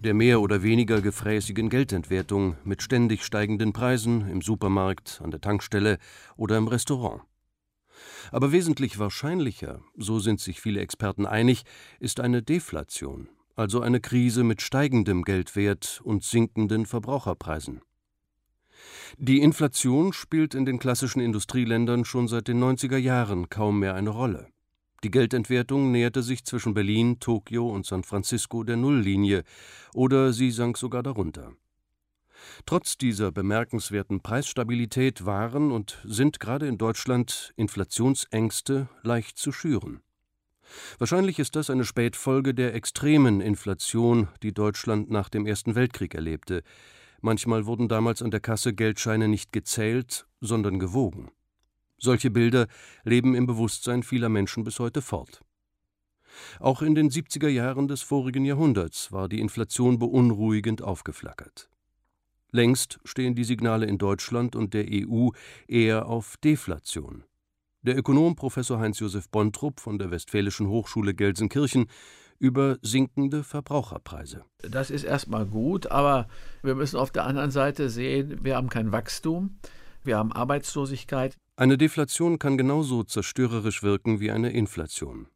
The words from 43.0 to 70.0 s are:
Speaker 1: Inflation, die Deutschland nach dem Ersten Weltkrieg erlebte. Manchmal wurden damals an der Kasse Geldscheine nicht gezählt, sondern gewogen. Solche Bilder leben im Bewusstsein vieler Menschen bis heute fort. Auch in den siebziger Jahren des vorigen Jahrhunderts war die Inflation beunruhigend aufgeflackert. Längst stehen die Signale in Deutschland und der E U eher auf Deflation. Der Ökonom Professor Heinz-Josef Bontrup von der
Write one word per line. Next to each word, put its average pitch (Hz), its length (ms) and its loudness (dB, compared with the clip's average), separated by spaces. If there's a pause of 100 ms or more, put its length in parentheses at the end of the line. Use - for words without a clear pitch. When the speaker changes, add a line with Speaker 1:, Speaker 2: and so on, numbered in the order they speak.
Speaker 1:
Inflation, 110 880 2 (160)
die 107 100 -4
Deutschland 104 560 -2
nach 104 200 -2
dem 107 160 -4
Ersten 107 300 -2
Weltkrieg 123 380 -2
erlebte. 80 500 -6 (580)
Manchmal 110 440 0
wurden 117 220 -2
damals 110 340 0
an 120 80 -4
der 104 100 -2
Kasse 113 340 -2
Geldscheine 110 540 0
nicht 107 240 -2
gezählt, 113 760 -4 (140)
sondern 104 360 0
gewogen. 95 540 -2 (640)
Solche 123 320 2
Bilder 117 380 4 (360)
leben 123 300 4
im 123 140 4
Bewusstsein 117 560 -2
vieler 117 260 -2
Menschen 104 340 0
bis 110 160 -8
heute 123 220 -2
fort. - 400 -10 (1200)
Auch 131 240 2
in 151 100 4
den 151 160 6
siebziger 151 400 -2
Jahren 131 380 0
des 139 160 -6
vorigen 135 420 0
Jahrhunderts 139 640 2
war 95 160 -4
die 107 120 -2
Inflation 117 580 0
beunruhigend 113 840 2
aufgeflackert. - 880 -10 (800)
Längst 120 540 2
stehen 127 280 -2
die 117 120 0
Signale 110 420 0
in 101 100 0
Deutschland 110 580 -2
und 110 200 -4
der 104 160 -2
E 101 140 0
U 117 260 2 (360)
eher 110 400 2
auf 117 300 -6
Deflation. - 840 -2 (580)
Der 127 160 0
Ökonom 151 380 4
Professor 123 440 -4
Heinz-Josef 104 500 -4
Bontrup 107 500 0
von 104 180 -8
der 95 140 -4